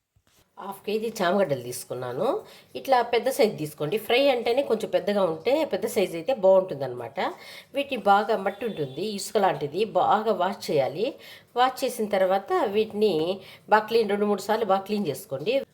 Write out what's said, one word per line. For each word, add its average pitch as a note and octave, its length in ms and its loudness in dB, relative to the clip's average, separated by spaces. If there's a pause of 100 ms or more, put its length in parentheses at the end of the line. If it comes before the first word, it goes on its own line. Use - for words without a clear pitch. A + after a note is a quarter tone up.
(640)
హాఫ్ G3 240 -12
కేజీ G#3+ 220 -2 (120)
చామగడ్డలు F3 500 2
తీసుకున్నాను. B2+ 580 -4 (520)
ఇట్లా C4 180 2 (160)
పెద్ద A3+ 140 2 (100)
సైజు G#3+ 240 4
తీసుకోండి. D#3 440 -4
ఫ్రై B3 140 4 (140)
అంటేనే A#3+ 360 0
కొంచెం G#3+ 260 -2
పెద్దగా G3 360 2
ఉంటే, F#3+ 220 0 (180)
పెద్ద G#3 220 -4
సైజు F3+ 260 0
అయితే C4 140 -2 (100)
బాగుంటుందన్నమాట. C#3 760 2 (580)
వీటిని C4+ 240 -4 (120)
బాగా, G#3+ 240 4 (100)
మట్టి G3 240 -6
ఉంటుంది, D3+ 360 -6 (120)
ఇసుక - 180 -4 (100)
లాంటిది, D3+ 360 0 (180)
బాగా G3+ 420 2
వాష్ G3 260 -4
చేయాలి. D3+ 400 0 (520)
వాష్ C4 240 2
చేసిన A3+ 220 -4 (100)
తర్వాత F#3+ 360 2 (240)
వీటిని G#3 380 2 (580)
బాగా G#3+ 180 4
క్లీన్, A3+ 240 2
రెండు G#3 160 0
మూడు G3+ 180 -2
సార్లు A3 260 0
బాగా F#3+ 160 -2
క్లీన్ G3+ 220 -2
చేసుకోండి. D3 420 -6 (200)